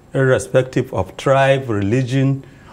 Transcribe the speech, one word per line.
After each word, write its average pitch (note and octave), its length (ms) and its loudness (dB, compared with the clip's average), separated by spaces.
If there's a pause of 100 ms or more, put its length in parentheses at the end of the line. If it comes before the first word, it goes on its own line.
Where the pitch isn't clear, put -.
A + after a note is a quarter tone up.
(140)
irrespective C3 760 0
of - 240 -6
tribe, C3+ 520 2
religion, B2+ 760 0 (280)